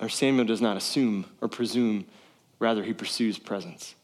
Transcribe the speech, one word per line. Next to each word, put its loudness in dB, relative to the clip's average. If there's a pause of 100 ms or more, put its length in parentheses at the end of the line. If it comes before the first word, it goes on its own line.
or -6
Samuel 4
does 2
not 2
assume 0 (160)
or -2
presume. 0 (520)
Rather, 2
he -4
pursues -2
presence -10 (100)